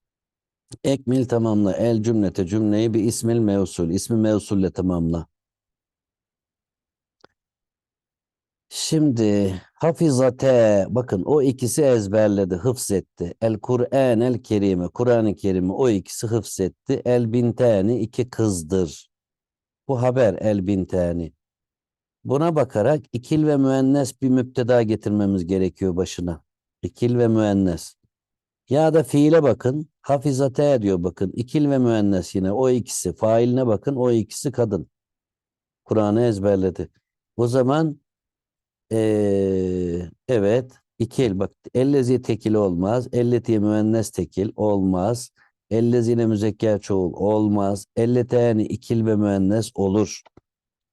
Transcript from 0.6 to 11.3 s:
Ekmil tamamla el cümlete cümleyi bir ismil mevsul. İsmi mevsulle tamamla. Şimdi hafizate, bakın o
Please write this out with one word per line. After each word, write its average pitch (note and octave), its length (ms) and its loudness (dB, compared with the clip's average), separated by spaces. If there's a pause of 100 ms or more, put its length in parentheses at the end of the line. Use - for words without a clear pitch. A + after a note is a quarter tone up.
Ekmil C3 420 0
tamamla A2 480 0
el A2 300 0
cümlete G#2 440 0
cümleyi G#2+ 460 0
bir G#2+ 100 0
ismil A#2 360 -2
mevsul. G2 500 -2
İsmi G2+ 280 -2
mevsulle G#2 540 0
tamamla. E2+ 560 -2 (3500)
Şimdi G#2+ 920 0 (120)
hafizate, B2+ 1160 2
bakın A2+ 340 -2
o D3 180 2